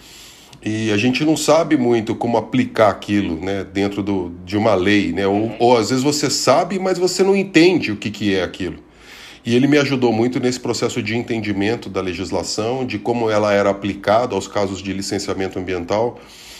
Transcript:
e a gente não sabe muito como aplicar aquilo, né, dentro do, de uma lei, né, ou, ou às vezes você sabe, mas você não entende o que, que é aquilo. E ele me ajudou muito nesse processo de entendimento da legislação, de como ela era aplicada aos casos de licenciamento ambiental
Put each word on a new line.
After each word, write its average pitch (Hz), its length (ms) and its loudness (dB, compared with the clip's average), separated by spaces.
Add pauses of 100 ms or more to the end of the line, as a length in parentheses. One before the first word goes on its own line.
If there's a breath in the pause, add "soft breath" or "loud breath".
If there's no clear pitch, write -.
(640 loud breath)
e 110 260 -2
a 104 60 2
gente 127 300 0
não 156 100 2
sabe 156 400 2
muito 120 380 2
como 113 240 0
aplicar 110 500 2
aquilo, 95 500 0
né, 95 320 -4
dentro 98 320 0
do, 95 300 -4 (140)
de 95 100 -4
uma 107 180 4
lei, 95 380 2
né, 98 140 -2
ou, 107 320 0
ou 120 180 6
às 110 140 0
vezes 127 120 2
você 143 280 0
sabe, 175 480 2
mas 185 200 0
você 180 240 0
não 196 140 4
entende 175 560 2
o 104 60 -6
que, 113 120 -8
que 104 240 -2
é 92 80 0
aquilo. 85 360 -8 (680 loud breath)
E 120 100 0
ele 127 120 4
me 143 100 4
ajudou 127 340 2
muito 117 300 0
nesse 123 180 -2
processo 120 440 -4
de 104 120 -4
entendimento 107 760 -4
da 95 100 -4
legislação, 95 840 -4
de 104 120 -6
como 117 300 -2
ela 104 240 2
era 101 160 4
aplicada 101 680 0
aos 95 140 -4
casos 98 340 -4
de 98 80 -6
licenciamento 95 680 -4
ambiental 92 600 -2 (420 loud breath)